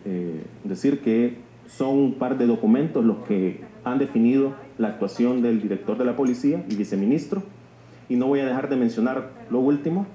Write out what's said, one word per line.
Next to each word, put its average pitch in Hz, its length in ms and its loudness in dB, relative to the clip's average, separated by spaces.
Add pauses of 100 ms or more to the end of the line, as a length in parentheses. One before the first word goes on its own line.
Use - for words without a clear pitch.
eh, 87 380 -6 (200)
decir 135 380 0
que 117 360 2 (300)
son 135 300 0
un 135 180 4
par 131 220 -2
de 120 100 4
documentos 120 580 2
los 104 140 4
que 92 420 -2 (240)
han 127 140 -2
definido 135 560 2 (220)
la 110 120 0
actuación 120 520 0
del 113 200 2
director 104 360 -4
de 123 80 0
la 120 100 0
policía 131 540 0
y 104 60 -2
viceministro. 104 680 -2 (680)
Y 123 60 0
no 127 120 2
voy 139 120 2
a 135 60 0
dejar 135 240 -2
de 139 60 0
mencionar 123 540 -2 (200)
lo 120 100 0
último 160 560 0